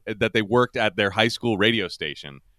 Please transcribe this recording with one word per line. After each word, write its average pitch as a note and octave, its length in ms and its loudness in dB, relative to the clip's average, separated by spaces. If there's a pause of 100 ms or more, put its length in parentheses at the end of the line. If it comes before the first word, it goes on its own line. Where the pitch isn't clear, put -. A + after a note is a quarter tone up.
that A2 280 -2
they A2+ 80 4
worked A#2 340 2
at G#2+ 220 0
their G#2 140 2
high A2 180 2
school A2+ 280 -2
radio G#2+ 300 2
station, C#2+ 540 -10 (160)